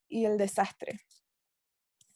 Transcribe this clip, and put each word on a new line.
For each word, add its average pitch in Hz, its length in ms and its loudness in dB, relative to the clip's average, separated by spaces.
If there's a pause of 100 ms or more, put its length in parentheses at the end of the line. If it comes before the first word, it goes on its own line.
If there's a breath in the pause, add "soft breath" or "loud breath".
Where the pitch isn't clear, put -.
y 226 160 0
el 214 120 4
desastre. 196 640 -2 (1160)